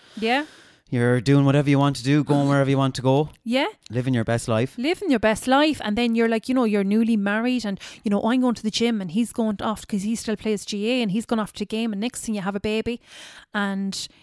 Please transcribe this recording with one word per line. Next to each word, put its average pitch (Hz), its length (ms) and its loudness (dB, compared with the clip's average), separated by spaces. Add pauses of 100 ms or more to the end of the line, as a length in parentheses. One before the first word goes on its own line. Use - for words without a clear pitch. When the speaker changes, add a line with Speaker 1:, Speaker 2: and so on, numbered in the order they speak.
(160)
Speaker 1:
Yeah. 240 280 0 (460)
Speaker 2:
you're 123 300 2
doing 139 240 4
whatever 139 240 4
you 139 100 4
want 139 180 2
to 120 60 -8
do, 139 220 2
going 143 240 2
wherever 139 220 4
you 135 80 2
want 135 160 0
to 123 80 -8
go. 139 260 2 (160)
Speaker 1:
Yeah. 254 220 0 (240)
Speaker 2:
Living 123 240 0
your 113 100 2
best 117 240 -2
life. 117 300 0
Speaker 1:
Living 330 320 -2
your 254 100 4
best 220 260 0
life. 277 380 2
And 208 140 -4
then 240 160 0
you're 226 160 2
like, 226 180 -2
you 254 60 0
know, 254 100 2
you're 208 200 2
newly 220 340 2
married 220 480 -2
and, 196 120 -4 (240)
you 214 80 -2
know, 202 140 2
I'm 247 160 2
going 247 140 2
to - 80 -8
the 214 80 -4
gym 226 320 0
and 180 80 -8
he's 214 220 -2
going 220 280 -2
off - 260 -6
'cause 196 180 -4
he 220 120 -2
still 208 200 -4
plays 214 280 -4
G 208 260 -4
A 254 120 0
and 214 80 -2
he's 214 160 -2
going 233 140 0
off 202 120 -6
to - 80 -14
the 208 60 -4
game 220 260 -4
and 196 80 -6
next 240 240 -6
thing 220 100 -4
you 202 60 -4
have 196 160 -4
a 196 40 -6
baby 220 400 -4 (520)
and 196 560 -4 (140)